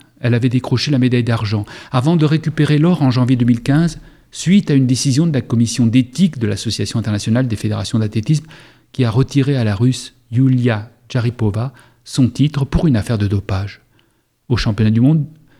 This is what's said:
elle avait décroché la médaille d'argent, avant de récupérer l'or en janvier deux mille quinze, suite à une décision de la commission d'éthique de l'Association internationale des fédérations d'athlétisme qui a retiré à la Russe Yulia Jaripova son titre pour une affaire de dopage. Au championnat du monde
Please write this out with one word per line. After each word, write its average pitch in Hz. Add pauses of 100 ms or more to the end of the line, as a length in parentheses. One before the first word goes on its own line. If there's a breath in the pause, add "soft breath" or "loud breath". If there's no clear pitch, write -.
(180)
elle 120
avait 120
décroché 127
la 139
médaille 123
d'argent, 110 (280 loud breath)
avant 139
de 156
récupérer 151
l'or 160
en 131
janvier 127
deux 120
mille 117
quinze, 156 (320 loud breath)
suite 180
à -
une 135
décision 131
de 156
la 131
commission 117
d'éthique 127
de 107
l'Association 104
internationale 113
des 113
fédérations 107
d'athlétisme 113 (440 loud breath)
qui 127
a 113
retiré 135
à 123
la 104
Russe 123 (180)
Yulia 120 (180)
Jaripova 113 (300 soft breath)
son 127
titre 139
pour -
une 123
affaire 107
de 101
dopage. 101 (680)
Au 120
championnat 107
du 113
monde 143 (340 soft breath)